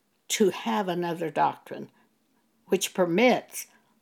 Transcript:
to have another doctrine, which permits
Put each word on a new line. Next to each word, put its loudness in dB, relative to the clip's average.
to 2
have -4
another -4
doctrine, -2
which -2
permits 2